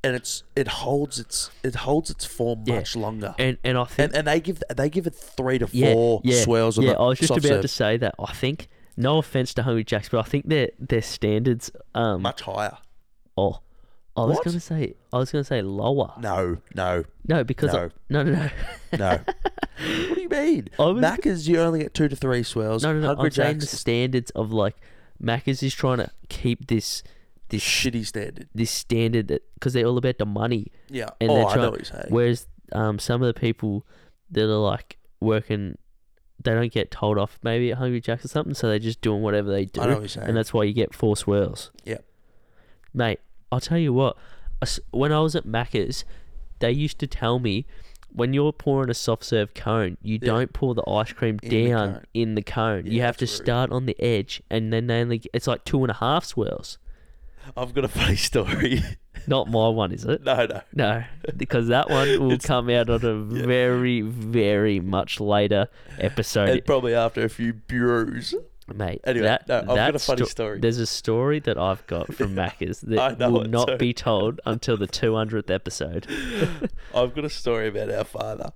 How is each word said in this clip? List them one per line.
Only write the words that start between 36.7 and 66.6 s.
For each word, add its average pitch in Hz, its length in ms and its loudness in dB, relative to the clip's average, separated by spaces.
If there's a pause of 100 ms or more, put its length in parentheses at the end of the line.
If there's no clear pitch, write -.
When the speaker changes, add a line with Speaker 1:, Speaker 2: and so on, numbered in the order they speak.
Speaker 2:
get - 200 -2
told 107 260 0
off 101 240 -4
maybe 117 300 0
at 120 80 -4
Hungry 123 220 -2
Jack's 117 240 -4
or - 20 -8
something, 151 260 -4
so 120 160 -2
they 107 80 2
just 113 240 -4
doing 107 220 0
whatever 101 260 0
they 98 160 0
do. - 160 -6
Speaker 1:
I 120 60 0
know 123 60 4
what 110 80 0
you're 104 80 -10
saying. - 180 -8
Speaker 2:
And 113 100 2
that's 113 160 -2
why 107 120 4
you 104 80 0
get 110 200 0
four 107 240 2
swirls. - 540 0 (140)
Speaker 1:
Yeah. 110 140 -8 (920)
Speaker 2:
Mate, 117 260 0 (320)
I'll 127 80 0
tell 165 200 -2
you 151 140 2
what. 131 220 2 (460)
I - 40 -2
s-, - 140 -4 (120)
when 139 200 2
I 151 100 4
was 160 140 0
at 156 100 -2
Macca's, 113 600 -2 (540)
they 120 120 2
used 143 280 -2
to 143 80 -4
tell 120 320 0
me, 117 260 0 (480)
"When 123 200 0
you're 143 200 4
pouring 135 360 0
a 117 40 0
soft - 300 0
serve 107 300 0
cone, 107 480 0
you 110 200 -2
Speaker 1:
Yeah. 123 60 0
Speaker 2:
don't 120 260 2
pour 127 220 0
the - 140 -2
ice 107 240 0
cream 110 280 -2
Speaker 1:
In 117 80 -12
the 113 200 4
Speaker 2:
down 104 240 2
Speaker 1:
cone. - 100 -12 (100)
Speaker 2:
in 113 220 0
the 107 60 0
cone. 107 440 -2
Speaker 1:
Yeah, 95 60 -4
Speaker 2:
You 113 100 2
have 120 160 0
to 127 80 -2
Speaker 1:
that's - 140 -6
rude. - 60 -8
Speaker 2:
start 123 260 2
on 127 140 -2
the 120 160 -4
edge, 110 480 0
and 110 220 0
then 117 160 0
they 117 140 2
only, 117 200 0 (120)
it's - 140 -2
like 120 160 -2
two 135 200 2
and 120 80 0
a 95 40 -2
half 143 300 0
swirls." - 520 -4 (800)
Speaker 1:
I've 123 160 -6
got 139 100 2
a 123 40 0
funny - 300 2
story. 98 640 2 (200)
<laughs> - 240 -12
Speaker 2:
Not 135 220 2
my 113 200 4
one, 110 220 0
is 110 140 -8
it? 147 180 0
Speaker 1:
No, 127 220 4
no. 104 160 -6 (120)
Speaker 2:
No, 113 300 2 (320)
because 120 340 0
that 127 200 4
one 139 180 4 (120)
will 131 140 2
Speaker 1:
It's 127 120 -2
Speaker 2:
come 120 240 0
out 120 200 4
on 117 140 2
a 107 320 -2
Speaker 1:
<laughs> 123 40 -2
Yeah. 123 60 -2
Speaker 2:
very, 123 560 2
very 107 800 2
much 95 400 -2
later 104 480 2 (300)
episode. 101 520 0
Speaker 1:
And 127 160 2